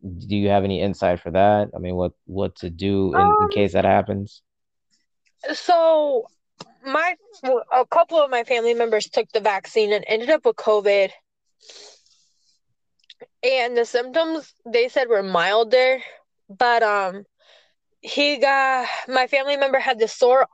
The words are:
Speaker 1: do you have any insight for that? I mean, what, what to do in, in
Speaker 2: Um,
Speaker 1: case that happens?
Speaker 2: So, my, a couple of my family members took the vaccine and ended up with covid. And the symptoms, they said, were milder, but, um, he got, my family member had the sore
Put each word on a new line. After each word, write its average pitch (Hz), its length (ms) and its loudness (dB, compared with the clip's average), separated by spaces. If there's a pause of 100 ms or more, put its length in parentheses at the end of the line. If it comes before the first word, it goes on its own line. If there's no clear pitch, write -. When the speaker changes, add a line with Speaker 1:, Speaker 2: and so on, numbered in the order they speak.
Speaker 1:
do 92 340 -8
you 101 140 0
have 101 140 2
any 95 180 -4
insight 92 400 -2
for 87 100 -10
that? 101 440 2
I - 40 -10
mean, 90 160 -6
what, 87 180 -4 (120)
what 92 320 -6
to 90 120 -10
do 95 440 -2
in, - 80 2
in 403 60 4 (160)
Speaker 2:
Um, 415 80 -2
Speaker 1:
case 101 220 0
that 95 120 2
happens? 98 560 -2 (1120)
Speaker 2:
So, 311 720 2 (580)
my, 311 300 -2 (580)
a - 120 2
couple 339 340 2
of 285 100 2
my 240 140 -2
family 233 300 0
members 226 360 0
took - 220 -2
the 220 80 -2
vaccine 208 540 0
and 208 140 0
ended 226 220 -2
up 311 160 2
with 226 120 2
covid. 202 540 2 (2250)
And 247 340 0
the 233 80 2
symptoms, 277 680 -4 (120)
they 240 240 0
said, 254 200 -2
were 202 140 2
milder, 220 760 2 (500)
but, 226 340 0
um, 202 400 -2 (800)
he 294 360 -2
got, 269 500 0 (200)
my 254 200 0
family 277 300 -2
member 269 220 2
had 254 200 -2
the 220 80 2
sore 254 460 4